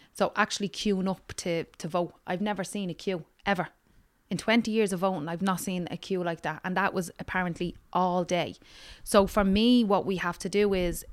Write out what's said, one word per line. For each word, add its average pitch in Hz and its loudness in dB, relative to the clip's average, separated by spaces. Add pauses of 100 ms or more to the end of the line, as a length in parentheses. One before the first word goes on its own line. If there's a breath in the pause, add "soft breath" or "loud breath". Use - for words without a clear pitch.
(120)
So - 0
actually 208 0
queuing 190 0
up - -6
to, 165 -4
to - -12
vote. 175 -2 (120)
I've 180 -4
never 202 -2
seen 196 -6
a - -8
queue, 185 -4 (220)
ever. 185 0 (600)
In 180 -2
twenty 226 2
years 214 2
of 175 -4
voting, 180 -2
I've 170 -6
not 190 0
seen 180 -4
a 175 -6
queue 185 -4
like 170 -4
that. 156 -6
And 185 -4
that 190 2
was 180 -2
apparently 175 -4 (160)
all 180 2
day. 165 -2 (480 loud breath)
So 196 6
for 208 2
me, 226 6
what 196 2
we 190 0
have 175 -4
to 190 -8
do 202 4
is, 175 0